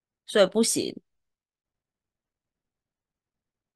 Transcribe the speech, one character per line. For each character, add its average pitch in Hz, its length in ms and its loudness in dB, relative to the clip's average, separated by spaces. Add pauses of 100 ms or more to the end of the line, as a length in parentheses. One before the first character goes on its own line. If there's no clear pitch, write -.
(240)
所 - 160 0
以 190 60 6
不 208 160 -2
行。 - 340 -4 (2750)